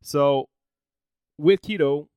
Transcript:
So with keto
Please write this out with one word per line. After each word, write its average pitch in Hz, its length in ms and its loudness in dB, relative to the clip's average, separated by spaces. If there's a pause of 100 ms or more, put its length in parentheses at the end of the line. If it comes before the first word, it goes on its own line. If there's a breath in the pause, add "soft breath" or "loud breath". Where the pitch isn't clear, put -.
So 143 480 0 (880)
with 175 240 2
keto 151 560 -4